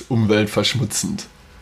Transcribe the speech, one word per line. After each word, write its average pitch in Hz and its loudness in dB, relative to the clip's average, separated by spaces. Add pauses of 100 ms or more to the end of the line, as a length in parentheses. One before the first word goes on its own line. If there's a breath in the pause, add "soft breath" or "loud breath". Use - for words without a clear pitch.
umweltverschmutzend. 107 0 (340)